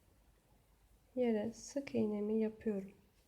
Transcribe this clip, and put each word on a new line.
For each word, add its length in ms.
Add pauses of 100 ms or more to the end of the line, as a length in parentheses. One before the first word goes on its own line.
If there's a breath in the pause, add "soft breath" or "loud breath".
(1160)
yere 380
sık 420
iğnemi 440
yapıyorum. 520 (360)